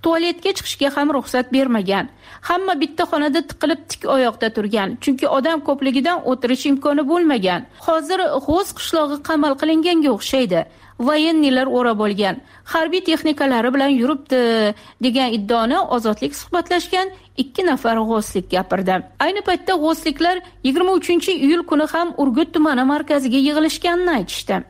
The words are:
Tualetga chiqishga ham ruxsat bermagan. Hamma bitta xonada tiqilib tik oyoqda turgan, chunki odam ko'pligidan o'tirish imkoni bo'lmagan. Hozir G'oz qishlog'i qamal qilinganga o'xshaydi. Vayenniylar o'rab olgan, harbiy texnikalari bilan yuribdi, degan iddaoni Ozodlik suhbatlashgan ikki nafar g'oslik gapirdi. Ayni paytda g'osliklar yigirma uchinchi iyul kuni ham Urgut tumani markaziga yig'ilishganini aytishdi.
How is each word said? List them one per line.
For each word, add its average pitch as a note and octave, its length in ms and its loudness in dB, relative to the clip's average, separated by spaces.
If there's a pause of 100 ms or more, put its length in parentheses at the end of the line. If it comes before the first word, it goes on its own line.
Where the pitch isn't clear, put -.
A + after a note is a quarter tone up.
Tualetga E4+ 540 0
chiqishga - 380 -4
ham D4 200 0
ruxsat B3+ 400 -2
bermagan. G#3+ 500 0 (420)
Hamma F#4 340 0
bitta D#4 300 -2
xonada D4+ 380 0
tiqilib D#4 320 -2 (100)
tik - 100 -14 (140)
oyoqda A#3+ 320 0 (100)
turgan, G#3 320 -2 (140)
chunki C4+ 220 0 (120)
odam D#4 300 0
ko'pligidan C#4 500 0 (140)
o'tirish B3+ 400 -2
imkoni C#4+ 400 2
bo'lmagan. C4 540 2 (220)
Hozir D#4+ 320 0 (260)
G'oz F4+ 220 0 (100)
qishlog'i D4 400 -2 (120)
qamal D4+ 320 2
qilinganga D#4+ 560 2
o'xshaydi. G3 440 0 (460)
Vayenniylar D4+ 600 2 (100)
o'rab A#3 280 2
olgan, G3 300 0 (360)
harbiy E4 380 0
texnikalari C#4+ 640 0
bilan C#4 160 2 (100)
yuribdi, C4+ 380 0 (680)
degan B3+ 320 2
iddaoni A#3 400 0 (180)
Ozodlik A#3 460 -2
suhbatlashgan F4 680 -2 (340)
ikki - 280 -2
nafar A3+ 280 0 (120)
g'oslik G#3+ 360 -2 (100)
gapirdi. F#3 400 0 (300)
Ayni G4 240 -2
paytda F4+ 240 0 (100)
g'osliklar D#4+ 540 0 (280)
yigirma E4+ 340 2
uchinchi F4 320 0 (140)
iyul E4+ 240 4
kuni D4+ 240 2
ham E4+ 140 0 (140)
Urgut C#4+ 320 2
tumani D4+ 300 2 (100)
markaziga C#4+ 540 0
yig'ilishganini E4 720 0
aytishdi. - 380 -6 (120)